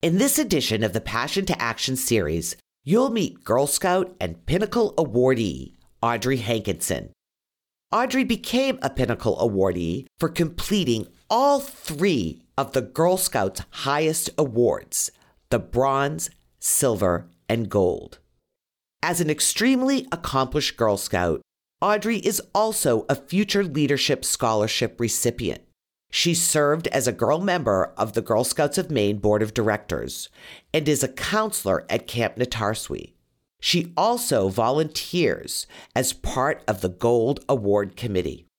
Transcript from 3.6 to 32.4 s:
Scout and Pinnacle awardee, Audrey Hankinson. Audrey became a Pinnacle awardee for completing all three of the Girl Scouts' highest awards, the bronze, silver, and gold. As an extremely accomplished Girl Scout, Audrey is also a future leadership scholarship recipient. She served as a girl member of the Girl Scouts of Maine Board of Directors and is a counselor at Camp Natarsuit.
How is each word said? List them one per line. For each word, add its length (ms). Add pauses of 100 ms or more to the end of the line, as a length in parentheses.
Scout 540
and 240
Pinnacle 500
awardee, 800 (280)
Audrey 360
Hankinson. 720 (840)
Audrey 320
became 580
a 80
Pinnacle 480
awardee 680 (120)
for 120
completing 760 (220)
all 300
three 840 (160)
of 140
the 100
Girl 360
Scouts' 520
highest 680
awards, 720 (380)
the 100
bronze, 720 (280)
silver, 720 (200)
and 180
gold. 520 (840)
As 160
an 100
extremely 840
accomplished 640
Girl 180
Scout, 460 (400)
Audrey 380
is 220 (140)
also 540
a 60
future 500
leadership 580
scholarship 800
recipient. 640 (460)
She 240
served 540
as 180
a 60
girl 300
member 560
of 160
the 80
Girl 240
Scouts 320
of 120
Maine 280
Board 260
of 100
Directors 760 (440)
and 140
is 160
a 60
counselor 800
at 180
Camp 300
Natarsuit. 720 (480)